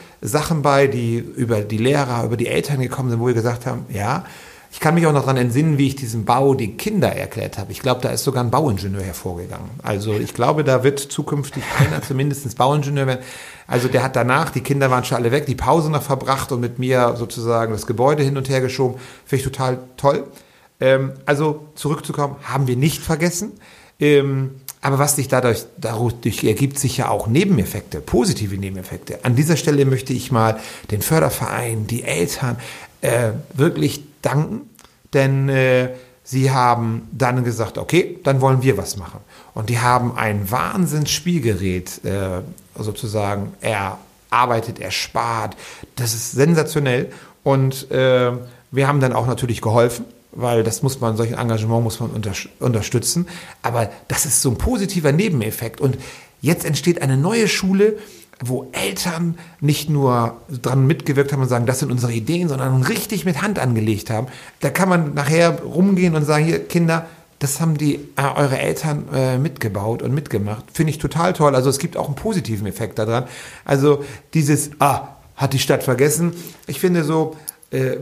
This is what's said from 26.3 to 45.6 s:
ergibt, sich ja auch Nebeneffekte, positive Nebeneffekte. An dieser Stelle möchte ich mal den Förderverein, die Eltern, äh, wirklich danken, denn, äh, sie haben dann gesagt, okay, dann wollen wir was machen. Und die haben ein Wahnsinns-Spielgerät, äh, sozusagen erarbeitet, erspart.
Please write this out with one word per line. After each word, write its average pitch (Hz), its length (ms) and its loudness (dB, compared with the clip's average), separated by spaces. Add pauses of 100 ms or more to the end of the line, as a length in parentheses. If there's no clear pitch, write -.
ergibt, 135 360 2
sich - 180 0
ja 127 120 0
auch 107 200 -2
Nebeneffekte, 117 720 0
positive 131 560 0
Nebeneffekte. 95 640 -8
An 120 140 2
dieser 156 200 4
Stelle 143 280 4
möchte 131 280 0
ich - 200 -4
mal 113 260 2 (320)
den 101 120 -2
Förderverein, 117 840 -2
die 113 160 -4
Eltern, 135 540 -2 (460)
äh, 120 280 2 (240)
wirklich 151 480 0 (200)
danken, 147 400 0 (500)
denn, 135 360 2
äh, 127 420 2 (340)
sie 131 260 0
haben 117 640 2
dann 127 320 0
gesagt, 113 340 -4
okay, - 460 0
dann 139 160 4
wollen 135 220 4
wir 127 140 4
was 92 200 -6
machen. 95 240 -12 (340)
Und 110 160 -6
die 120 80 0
haben 120 380 2
ein 104 340 -2 (640)
Wahnsinns-Spielgerät, 98 920 -2
äh, 95 360 -4 (400)
sozusagen 101 800 -4
erarbeitet, 113 1200 -2
erspart. 110 760 -4 (400)